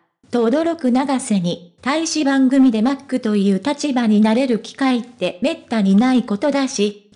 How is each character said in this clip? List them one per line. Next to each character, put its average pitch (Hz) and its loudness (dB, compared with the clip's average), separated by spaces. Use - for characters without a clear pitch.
と 233 0
驚 330 0
く 254 -2
永 262 0
瀬 202 -2
に、 - -6
対 311 -4
し 311 -2
番 269 2
組 262 4
で 220 0
マ 254 2
ッ 277 -2
ク 254 -6
と 208 0
い 196 2
う 190 -2
立 294 -4
場 240 0
に 214 4
な 220 4
れ 262 0
る 220 0
機 - -18
会 254 0
っ - -8
て - -8
め 302 -2
っ 330 -14
た 226 -2
に 196 4
な 254 4
い 240 2
こ 202 -4
と 285 -2
だ 269 -2
し、 208 -6